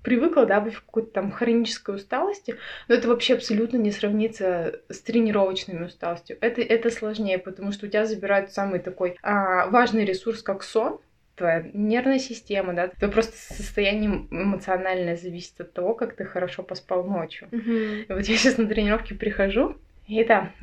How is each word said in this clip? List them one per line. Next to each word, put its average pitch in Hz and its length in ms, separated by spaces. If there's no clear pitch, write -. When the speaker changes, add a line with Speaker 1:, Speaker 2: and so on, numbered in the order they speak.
Speaker 1:
привыкла, 254 440
да, 202 140
быть 220 140
в - 100
какой-то - 260
там 202 200
хронической 226 680
усталости, 262 600
но 233 60
это 233 140
вообще 240 260
абсолютно 226 420
не 208 160
сравнится 202 960
с - 120
тренировочными 196 840
усталостью. 170 560
Это, 240 220
это 226 280
сложнее, 214 480
потому 202 340
что 202 140
у - 40
тебя 214 160
забирают 196 460
самый 196 280
такой, 180 420
а, 190 440
важный 220 400
ресурс, 190 360
как 196 200
сон, - 360
твоя 165 380
нервная 247 460
система, 196 520
да, 175 160
твое 202 240
просто 226 240
состояние 208 760
м-, - 200
эмоциональное 185 840
зависит 175 440
от - 140
того, 180 200
как 233 220
ты 202 80
хорошо 180 380
поспал 180 420
ночью. 180 460
Speaker 2:
Мгм. 220 580
Speaker 1:
И 196 40
вот 196 120
я 220 140
щас 262 180
на 226 100
тренировке 214 480
прихожу, 208 640
и 220 180
там 208 280